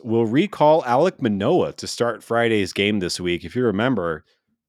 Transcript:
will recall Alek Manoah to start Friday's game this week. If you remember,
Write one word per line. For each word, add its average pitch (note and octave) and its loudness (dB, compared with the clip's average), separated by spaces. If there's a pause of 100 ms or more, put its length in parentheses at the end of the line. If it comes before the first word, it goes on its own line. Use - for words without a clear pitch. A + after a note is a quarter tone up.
will A#2 0
recall D#3 2
Alek C3 0
Manoah G#2+ 0
to - -14
start A#2 -4
Friday's A2+ 0
game G2+ 0
this F2 -4
week. F2 -4
If E2+ -10
you B2+ 0
remember, G2 -2 (440)